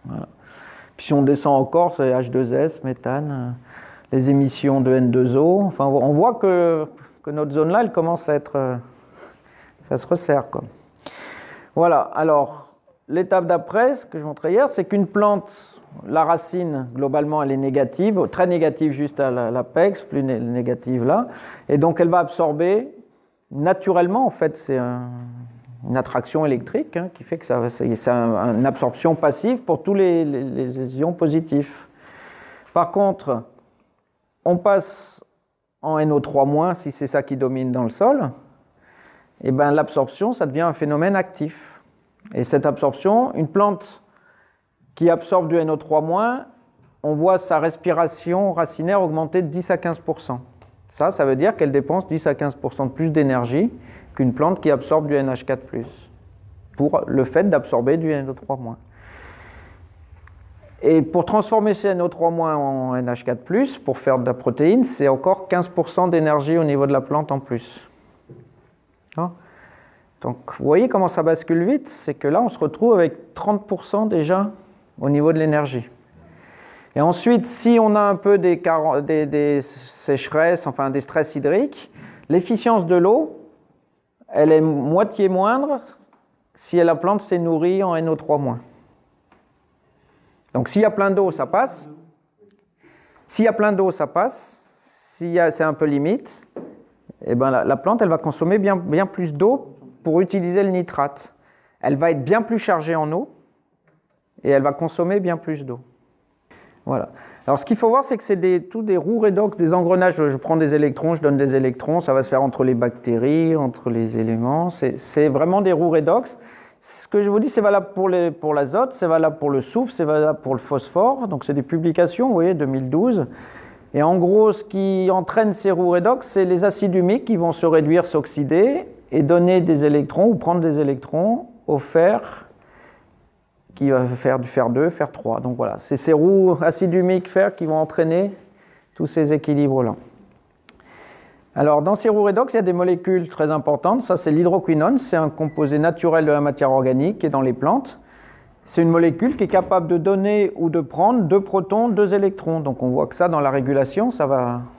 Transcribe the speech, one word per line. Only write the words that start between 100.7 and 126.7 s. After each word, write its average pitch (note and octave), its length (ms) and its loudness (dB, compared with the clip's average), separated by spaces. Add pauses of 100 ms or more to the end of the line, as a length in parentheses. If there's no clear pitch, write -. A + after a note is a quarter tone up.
Elle C#3+ 140 0
va E3 160 2
être C#3+ 120 -2
bien G3+ 180 2
plus A3+ 180 -2
chargée E3 360 -2
en D3+ 160 -2
eau G3+ 180 -6 (1120)
et C3 60 0
elle C#3 140 4
va C#3+ 100 0
consommer E3+ 460 -2
bien F3 180 -2
plus D3+ 280 -8
d'eau. B2+ 140 -10 (1080)
Voilà. C3 240 -4 (380)
Alors C#3 100 2
ce - 80 -8
qu'il A3+ 120 0
faut A3+ 120 2
voir, C4+ 140 2
c'est C4 140 -4
que G#3 60 -12
c'est G3+ 120 0
des, F3+ 280 0
tous A3 200 -10
des G3 140 0
roues G3+ 220 0
redox, G#3 380 2
des E3 160 2
engrenages. F3+ 420 4
Je D3 220 0
prends D#3+ 200 0
des D3+ 180 2
électrons, D3 400 0
je D#3 60 -6
donne C#3+ 160 4
des C3+ 180 2
électrons, C3 440 0
ça C#3+ 140 0
va C3+ 80 4
se B2+ 80 -4
faire C3+ 140 2
entre C3 200 0
les B2+ 120 2
bactéries, B2 800 0
entre C3 340 -4
les A2+ 280 -2
éléments. A#2+ 520 -2
C'est, - 280 -4
c'est D3+ 300 0
vraiment E3 340 2
des F#3+ 100 2
roues E3 180 2
redox. E3 480 0 (440)
Ce - 260 -20
que G#3 160 2
je G3+ 60 2
vous G#3 100 2
dis, B3+ 100 0
c'est A#3 120 0
valable G3+ 340 2
pour F#3+ 140 0
les, F3 200 2
pour D3+ 240 -4
l'azote, D#3+ 400 0
c'est F3+ 140 -2
valable D#3+ 300 2
pour D3 120 -2
le C3+ 120 0
soufre, A#3+ 300 -4
c'est E3 140 -2
valable D3+ 360 2
pour C3 120 -4
le A#2+ 60 -2
phosphore. G#3+ 680 -2
Donc D3+ 180 -8
c'est D3 100 -4
des C#3 80 -2
publications, E3+ 640 0
vous A#3+ 60 0
voyez, F3 200 2
deux D3 120 -2
mille C3 260 -4
douze. F#3 340 2 (680)
Et D3 80 2
en F3 140 4
gros, G3+ 340 4
ce G#3 120 -6
qui F#3+ 480 0
entraîne F#3+ 420 0
ces G3 180 0
roues F3 180 2
redox, G#3 380 2
c'est F#3+ 180 0
les F3+ 180 2
acides G3+ 300 0